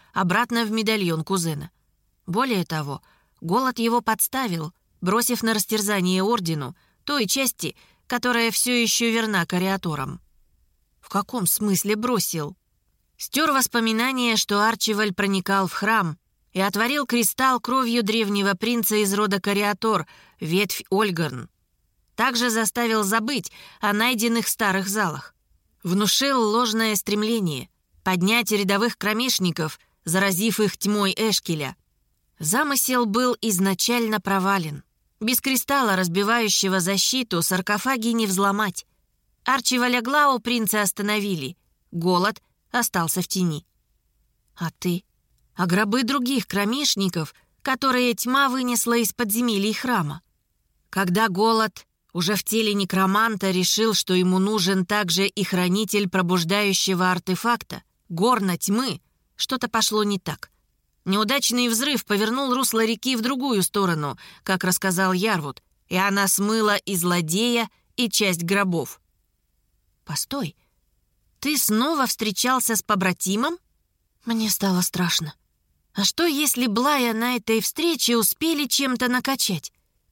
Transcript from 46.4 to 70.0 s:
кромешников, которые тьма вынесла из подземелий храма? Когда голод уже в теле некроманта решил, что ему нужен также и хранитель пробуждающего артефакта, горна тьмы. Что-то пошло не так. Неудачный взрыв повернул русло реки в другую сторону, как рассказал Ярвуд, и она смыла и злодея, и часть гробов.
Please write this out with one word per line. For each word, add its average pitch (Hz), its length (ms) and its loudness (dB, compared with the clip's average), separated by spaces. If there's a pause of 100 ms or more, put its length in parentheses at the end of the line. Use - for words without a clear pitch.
кромешников, 202 880 -2 (280)
которые 254 520 2
тьма 269 360 2
вынесла 247 480 0
из 233 160 0
подземелий 220 600 0
храма? 170 480 -2 (680)
Когда 196 400 0
голод 220 560 2 (280)
уже 175 220 -2
в 185 80 -2
теле 214 300 0
некроманта 196 760 0
решил, 190 440 2
что - 200 -2
ему 185 260 4
нужен 190 460 2
также 196 420 0
и 202 160 -2
хранитель 190 640 0
пробуждающего 185 1040 0
артефакта, 185 720 -2 (240)
горна 196 500 0
тьмы. 220 440 -2 (340)
Что-то 247 320 -4
пошло 214 360 0
не 202 160 0
так. - 320 -10 (540)
Неудачный 233 600 2
взрыв 240 380 -2
повернул 233 480 0
русло 226 320 0
реки 240 300 0
в 220 60 -2
другую 247 420 0
сторону, 170 540 0 (260)
как 190 200 -2
рассказал 185 480 0
Ярвуд, 180 500 -2 (260)
и 180 100 -2
она 196 300 2
смыла 208 500 2
и 196 180 -4
злодея, 180 720 0 (260)
и 240 140 0
часть 185 340 0
гробов. 180 580 0 (1040)